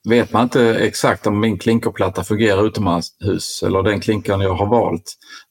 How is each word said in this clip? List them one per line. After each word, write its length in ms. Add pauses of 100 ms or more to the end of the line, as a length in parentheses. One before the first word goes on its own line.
Vet 240
man 100
inte 180
exakt 680
om 120
min 180
klinkerplatta 680
fungerar 440
utomhus 1000
eller 180
den 180
klinkern 400
jag 120
har 120
valt, 380 (480)